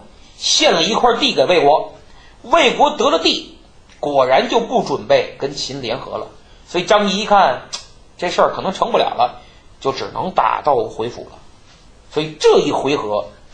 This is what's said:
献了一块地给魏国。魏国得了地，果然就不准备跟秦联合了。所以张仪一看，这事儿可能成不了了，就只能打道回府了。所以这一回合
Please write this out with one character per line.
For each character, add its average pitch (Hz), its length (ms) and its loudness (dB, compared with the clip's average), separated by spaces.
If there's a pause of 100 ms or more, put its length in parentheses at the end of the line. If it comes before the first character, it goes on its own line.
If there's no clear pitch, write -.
(360)
献 - 360 2
了 170 100 2
一 190 120 0
块 233 220 2
地 247 160 -2
给 143 120 2
魏 160 160 2
国。 143 320 2 (500)
魏 254 320 2
国 277 220 2
得 220 140 0
了 330 100 0
地， - 360 -4 (440)
果 139 260 2
然 175 220 2
就 247 100 0
不 226 240 0
准 139 240 -6
备 131 320 2
跟 143 160 -6
秦 139 260 -10
联 123 200 -6
合 101 180 -10
了。 107 80 -8 (400)
所 175 140 -2
以 170 40 -6
张 208 240 2
仪 190 120 -2
一 196 40 -4
看， 180 440 2 (480)
这 - 140 -4
事 190 120 0
儿 147 100 2
可 120 100 -8
能 180 100 -4
成 - 180 -2
不 208 80 0
了 - 160 0
了， - 260 -2 (400)
就 135 100 -2
只 101 220 -8
能 139 160 -6
打 117 320 0
道 143 220 2
回 113 260 -8
府 - 140 -14
了。 - 120 -20 (720)
所 151 120 -2
以 156 180 -8
这 427 200 6
一 143 120 -2
回 135 240 -2
合 104 300 -4 (280)